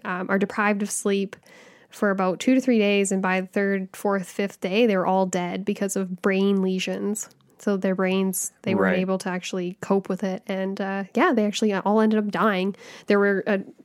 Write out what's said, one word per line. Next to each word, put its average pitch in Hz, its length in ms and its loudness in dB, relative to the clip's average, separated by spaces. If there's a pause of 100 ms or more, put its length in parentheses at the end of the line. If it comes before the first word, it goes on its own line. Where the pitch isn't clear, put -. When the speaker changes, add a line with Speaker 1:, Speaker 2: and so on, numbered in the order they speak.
Speaker 1:
um, 190 260 -6
are 196 80 2
deprived 202 440 0
of 202 80 -4
sleep 196 460 -2 (540)
for 208 200 0
about 190 300 0
two 262 140 4
to 262 60 4
three 247 180 4
days, 202 340 4
and 190 80 2
by 185 220 2
the 190 40 -10
third, 196 460 0
fourth, 196 340 -2
fifth - 360 -6
day, 202 240 2
they're 185 200 2
all 190 200 2
dead 185 380 -2
because 202 300 -2
of 185 280 -6
brain 196 400 2
lesions. 190 640 -4 (300)
So 202 180 -2
their 190 180 -2
brains, 190 560 0 (120)
they 196 120 -2
weren't 190 200 2
Speaker 2:
Right. 185 60 0
Speaker 1:
able 185 180 -2
to 190 100 -8
actually 180 520 -6
cope 196 280 0
with 190 160 -4
it. 190 240 -4
And, 190 320 -4
uh, 196 240 -6 (100)
yeah, 330 180 4
they 214 140 2
actually 208 280 0
all 208 260 2
ended 220 180 4
up 208 140 0
dying. 196 420 0 (320)
There 202 140 4
were, 202 260 2
uh, 202 120 2 (260)